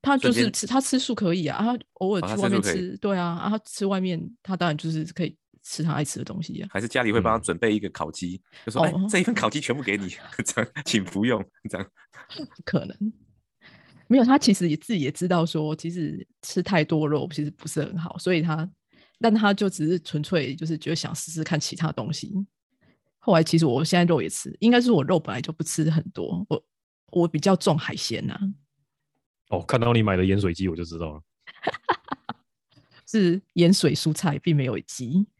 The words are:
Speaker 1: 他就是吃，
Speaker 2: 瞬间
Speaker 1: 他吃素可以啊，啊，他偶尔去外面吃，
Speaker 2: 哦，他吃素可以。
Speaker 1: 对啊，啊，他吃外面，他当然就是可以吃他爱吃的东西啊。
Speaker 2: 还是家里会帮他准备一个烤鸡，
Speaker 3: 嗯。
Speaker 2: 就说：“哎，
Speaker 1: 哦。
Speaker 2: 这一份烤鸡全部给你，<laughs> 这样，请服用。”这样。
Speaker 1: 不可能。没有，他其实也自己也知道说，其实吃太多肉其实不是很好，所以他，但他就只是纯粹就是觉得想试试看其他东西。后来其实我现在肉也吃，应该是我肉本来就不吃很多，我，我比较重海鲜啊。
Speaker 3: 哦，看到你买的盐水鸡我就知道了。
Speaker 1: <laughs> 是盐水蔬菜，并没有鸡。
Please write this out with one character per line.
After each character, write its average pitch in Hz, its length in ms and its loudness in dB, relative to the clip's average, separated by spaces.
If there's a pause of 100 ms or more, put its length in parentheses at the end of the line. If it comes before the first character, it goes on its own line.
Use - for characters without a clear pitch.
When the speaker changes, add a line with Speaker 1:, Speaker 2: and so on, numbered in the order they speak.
Speaker 1:
他 277 160 2
就 262 140 2
是 - 20 2
吃， 233 80 4
Speaker 2:
瞬 214 100 2
间 - 180 -6
Speaker 1:
他 262 120 2
吃 262 180 0
素 254 160 -2
可 175 180 0
以 175 140 -2
啊， - 100 -4
啊， 233 200 0
他 - 60 -10 (100)
偶 190 220 0
尔 175 60 0
去 208 200 -2
外 196 80 2
面 196 120 2
吃， 190 80 0
Speaker 2:
哦， - 20 0
他 - 0 -
吃 - 20 -
素 170 60 0
可 180 140 -6
以。 196 40 -12
Speaker 1:
对 196 200 -2
啊， 175 80 -2
啊， 175 240 -4
他 214 100 -2
吃 - 260 -8
外 190 140 0
面， 180 420 -4
他 190 140 -4
当 175 140 0
然 151 80 0
就 160 140 -4
是 156 140 -2
可 170 200 -4
以 - 100 -8 (280)
吃 - 180 -8
他 156 120 0
爱 151 120 0
吃 - 140 -8
的 - 40 -8
东 - 200 -8
西 - 180 -10
啊。 101 100 -12
Speaker 2:
还 98 80 -4
是 117 80 -4
家 127 140 -2
里 110 100 2
会 113 80 4
帮 110 140 2
他 113 100 -2
准 85 140 -2
备 107 180 2
一 104 40 0
个 98 100 -6
烤 80 220 -8
鸡， 90 320 -8
Speaker 3:
嗯。 - 240 -20
Speaker 2:
就 113 40 -8
说 - 140 0
：“哎， - 60 0
Speaker 1:
哦。 190 180 -2
Speaker 2:
这 208 80 0
一 185 60 2
份 240 100 0
烤 110 160 0
鸡 151 100 -4
全 127 160 -2
部 143 60 -8
给 104 160 -2
你， 95 120 -6 (200)
<laughs> - 160 -8
这 - 160 -4
样， 110 100 -4 (140)
请 104 180 0
服 95 220 -2
用。” 110 180 0 (240)
这 - 80 -8
样。 98 120 -8 (480)
Speaker 1:
不 - 280 -14
可 - 220 -4
能。 - 100 -14 (1120)
没 262 120 6
有， 240 40 8
他 262 140 8
其 247 160 6
实 170 160 2
也 151 80 2
自 - 160 -6
己 180 60 0
也 143 120 0
知 180 160 -4
道 175 160 4
说， 156 320 -2
其 165 140 -8
实 156 380 -8 (160)
吃 - 180 -4
太 175 220 2
多 156 240 2
肉 151 240 0
其 147 120 -4
实 147 60 -4
不 - 180 -14
是 151 160 -4
很 180 140 -6
好， 165 220 -8
所 185 120 -2
以 165 120 2
他， 160 260 -2 (500)
但 226 140 4
他 214 220 4
就 202 120 0
只 156 200 -2
是 175 120 2
纯 151 220 -4
粹 147 320 0
就 160 140 -6
是 160 100 -2
觉 156 140 -6
得 170 40 0
想 - 200 -6
试 - 160 -10
试 160 120 -6
看 156 160 -2
其 - 160 -6
他 160 160 -2
东 - 220 -6
西。 - 180 -8 (840)
后 - 160 2
来 160 100 6
其 165 140 2
实 160 80 6
我 131 180 2
现 180 140 2
在 175 80 6
肉 165 160 2
也 78 80 -4
吃， - 300 -10
应 226 100 4
该 240 100 6
是 240 120 4
我 156 120 4
肉 165 160 2
本 110 140 -6
来 120 80 -6
就 - 100 -8
不 160 120 -6
吃 160 260 0
很 156 200 2
多， 180 380 -6
我， - 160 -2 (480)
我 170 160 4
比 156 120 -2
较 190 160 4
重 170 200 2
海 - 200 -4
鲜 - 340 -4
啊。 - 100 -8 (1120)
Speaker 3:
哦， 87 120 -2
看 127 180 2
到 117 140 4
你 113 80 6
买 98 160 2
的 92 80 4
盐 95 160 4
水 92 100 0
鸡 92 160 -2
我 82 80 -2
就 87 80 -8
知 85 140 -10
道 80 160 -8
了。 80 80 -16 (240)
Speaker 1:
<laughs> - 1600 -10
是 185 340 2 (140)
盐 170 180 6
水 160 220 4
蔬 156 180 0
菜， 147 280 -2
并 165 160 2
没 139 100 2
有 113 140 -2
鸡。 147 460 -2 (140)